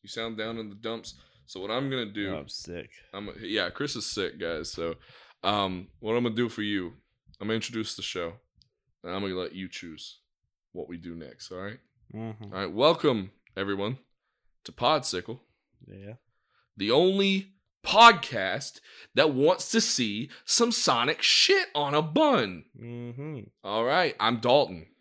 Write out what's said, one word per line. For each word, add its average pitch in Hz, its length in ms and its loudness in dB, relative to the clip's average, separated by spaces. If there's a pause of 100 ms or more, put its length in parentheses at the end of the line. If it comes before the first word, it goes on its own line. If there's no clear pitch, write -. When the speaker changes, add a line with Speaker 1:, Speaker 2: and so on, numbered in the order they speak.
Speaker 1:
you - 80 -20
sound 113 280 -6
down 113 200 -6
in 107 100 -8
the 101 80 -14
dumps. 113 400 -8 (300)
So - 160 -12
what 101 100 -6
I'm 131 180 -2
gonna 127 220 -2
do? 101 240 -4
Speaker 2:
Oh, 76 40 -6
I'm 69 100 -14
sick. - 400 -12 (240)
Speaker 1:
I'm, 101 160 -10 (100)
yeah, 98 300 -2
Chris 139 260 -6
is 107 100 -6
sick, 87 320 -4
guys. 82 320 -6
So, 82 260 -6 (460)
um, 95 460 0 (140)
what 113 160 -2
I'm 123 60 2
gonna 113 120 0
do 120 140 0
for 110 140 -6
you? 98 240 -2 (520)
I'm 101 80 -8
gonna 110 60 0
introduce 110 420 -6
the - 60 -12
show, 85 320 -6 (720)
and 87 100 -8
I'm 98 60 -4
gonna 95 140 -4
let 87 200 -6
you 92 140 -10
choose - 500 -14 (540)
what 87 160 -10
we 87 80 -10
do 85 180 -12
next. 78 340 -16
All 90 100 -10
right. 101 200 -10 (340)
Speaker 2:
Mm-hmm. 110 300 -10 (100)
Speaker 1:
All 92 60 -6
right. 92 120 -4
Welcome 123 600 2 (240)
everyone 101 440 -4 (680)
to - 80 -14
Podsicle. 127 680 -2 (480)
Speaker 2:
Yeah. 98 280 -18 (600)
Speaker 1:
The 101 140 -2
only 190 600 4 (360)
podcast 139 920 6 (340)
that 151 180 6
wants 143 380 2
to 226 100 2
see 117 520 -2 (120)
some 233 280 2
Sonic 135 500 2
shit - 540 4
on 147 180 0
a 151 80 4
bun. 156 640 2 (160)
Speaker 2:
Mm-hmm. 120 600 -12 (220)
Speaker 1:
All 107 200 0
right. 151 360 2
I'm 117 200 2
Dalton. 117 480 4 (140)